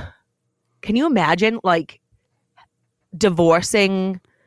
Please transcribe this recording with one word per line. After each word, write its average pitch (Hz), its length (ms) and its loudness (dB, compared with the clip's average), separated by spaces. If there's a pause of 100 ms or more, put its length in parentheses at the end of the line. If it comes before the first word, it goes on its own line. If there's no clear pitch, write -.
(800)
Can - 140 -6
you 262 120 0
imagine, 208 580 0
like, 170 360 -2 (1160)
divorcing, 185 1040 0 (260)